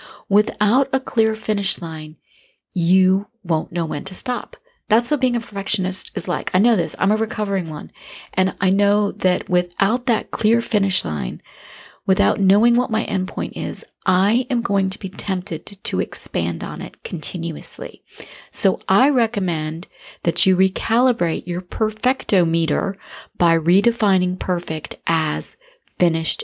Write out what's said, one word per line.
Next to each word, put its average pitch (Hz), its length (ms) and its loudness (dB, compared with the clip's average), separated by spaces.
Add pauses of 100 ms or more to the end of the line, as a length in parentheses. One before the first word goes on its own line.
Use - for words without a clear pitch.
(300)
Without 208 640 2
a - 80 0
clear 220 340 0
finish 202 460 -2
line, 156 340 -8 (560)
you 185 560 2 (160)
won't 165 300 -2
know 170 120 -2
when 151 200 -6
to 185 100 -6
stop. - 400 -2 (320)
That's 233 220 2
what 285 120 0
being 247 160 0
a - 20 -2
perfectionist 190 760 -2
is - 120 2
like. 156 260 -4
I 185 60 4
know 233 160 4
this. 160 240 -2
I'm 196 140 2
a - 20 2
recovering 202 540 -2
one. 160 240 -8 (400)
And 190 260 0
I 190 100 2
know 202 440 2
that - 340 0
without 190 600 0
that - 240 -2
clear 233 280 2
finish 196 460 0
line, 151 360 -6 (640)
without 196 360 2
knowing 208 340 4
what 240 160 0
my 214 140 0
endpoint 185 500 -4
is, 165 300 -4 (200)
I 196 440 2
am 240 120 0
going 196 280 0
to - 100 -8
be - 80 -6
tempted 185 580 -6
to, - 120 -10
to - 240 -2
expand 170 600 0
on 151 200 -8
it - 240 -10
continuously. - 1000 -4 (480)
So - 380 2
I 233 200 4
recommend 180 800 -2 (360)
that - 220 0
you 185 120 4
recalibrate 190 920 0
your 175 140 -4
perfecto 214 840 0
meter 165 540 0 (400)
by 170 200 4
redefining 185 800 2
perfect 170 580 -6 (100)
as 156 480 0 (300)
finished 160 580 -2